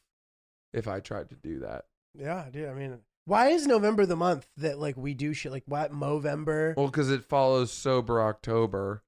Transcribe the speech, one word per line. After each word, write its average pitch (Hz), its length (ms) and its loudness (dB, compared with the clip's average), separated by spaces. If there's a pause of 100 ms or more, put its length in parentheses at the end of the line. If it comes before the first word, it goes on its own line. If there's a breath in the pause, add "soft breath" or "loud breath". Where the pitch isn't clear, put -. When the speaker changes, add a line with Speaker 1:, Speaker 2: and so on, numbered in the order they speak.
(720)
Speaker 1:
if 113 140 -6
I 98 140 -6
tried 101 300 -10
to - 40 -20
do 78 240 -10
that. 58 280 -10 (300)
Speaker 2:
Yeah, 156 320 -8
dude. 143 200 -10
I 131 60 -10
mean, 131 260 -10 (240)
why 214 240 4
is 320 180 4
November 214 400 4
the 175 80 0
month 165 320 2 (120)
that, 143 200 -2
like, 147 180 -4
we 139 180 -6
do 147 200 -4
shit 143 160 -8
like 135 160 -10
what 147 260 -4
Movember? 151 840 0
Speaker 1:
Well, 139 120 2
'cause 135 220 2
it 131 140 0
follows 131 480 4
Sober 120 500 2
October. 107 840 0